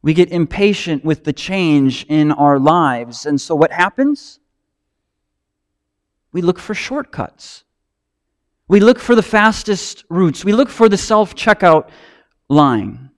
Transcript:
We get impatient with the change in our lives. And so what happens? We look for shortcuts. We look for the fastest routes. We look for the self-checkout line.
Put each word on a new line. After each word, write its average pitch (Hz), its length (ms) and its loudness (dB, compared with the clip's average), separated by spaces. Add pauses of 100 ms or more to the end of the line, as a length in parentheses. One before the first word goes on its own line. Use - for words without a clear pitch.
We 156 120 -2
get 175 180 2
impatient 170 720 -2
with 156 180 -4
the 151 100 -6
change 151 760 -2
in 151 240 0
our 143 260 2
lives. 135 680 0
And 143 160 -2
so - 140 -6
what 151 160 2
happens? 269 680 -4 (1900)
We 175 100 -6
look 175 160 -2
for - 160 -10
shortcuts. - 880 -12 (1000)
We 196 140 4
look 240 180 4
for - 160 0
the 220 80 4
fastest - 840 -2
routes. 170 360 -2
We 202 80 0
look 247 160 2
for 226 200 2
the 196 100 2
self-checkout 196 880 0 (600)
line. 131 680 0